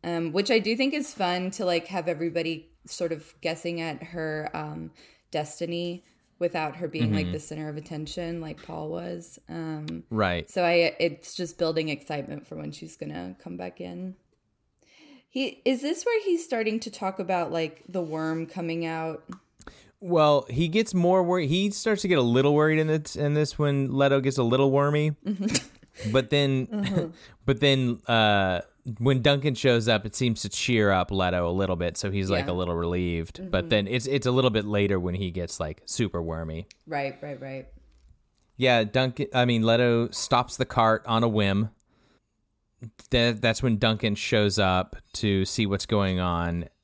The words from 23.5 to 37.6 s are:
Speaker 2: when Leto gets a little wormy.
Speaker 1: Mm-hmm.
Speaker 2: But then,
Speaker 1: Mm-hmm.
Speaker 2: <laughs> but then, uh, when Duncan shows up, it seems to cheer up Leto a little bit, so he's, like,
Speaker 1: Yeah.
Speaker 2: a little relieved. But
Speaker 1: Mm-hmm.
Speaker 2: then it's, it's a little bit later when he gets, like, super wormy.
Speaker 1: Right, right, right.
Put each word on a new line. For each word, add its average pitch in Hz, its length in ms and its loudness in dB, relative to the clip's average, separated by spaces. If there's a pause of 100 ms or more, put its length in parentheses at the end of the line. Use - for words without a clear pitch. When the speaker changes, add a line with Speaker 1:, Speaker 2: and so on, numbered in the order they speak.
Speaker 2:
when 139 400 2
Leto 139 220 4
gets 131 180 0
a 131 60 4
little 131 260 4
wormy. 147 420 2 (140)
Speaker 1:
Mm-hmm. - 840 -4
Speaker 2:
But 127 180 2
then, 135 380 2
Speaker 1:
Mm-hmm. 190 400 -2 (180)
Speaker 2:
<laughs> - 200 -16
but 135 140 2
then, 131 460 2
uh, 101 560 4 (380)
when 127 240 4
Duncan 143 320 2
shows 117 320 4
up, 110 180 2
it 107 80 -8
seems 120 300 0
to 101 60 -6
cheer 107 420 2
up 92 180 2
Leto 90 400 2
a - 20 0
little 92 260 0
bit, 85 200 -2
so 98 140 -4
he's, 95 180 -2
like, 90 160 2
Speaker 1:
Yeah. 90 60 -4
Speaker 2:
a - 20 -2
little 87 220 -2
relieved. 87 760 -2
But 90 140 0
Speaker 1:
Mm-hmm. 82 60 -8
Speaker 2:
then 104 180 2
it's, 120 180 -4
it's 131 220 -2
a 123 40 2
little 127 200 4
bit 107 140 0
later 101 340 2
when 87 160 -2
he 92 160 -4
gets, 85 280 -8
like, 78 260 -6
super 90 360 -4
wormy. 82 460 -8 (180)
Speaker 1:
Right, 139 380 -6
right, 143 180 -12
right. 135 260 -14 (880)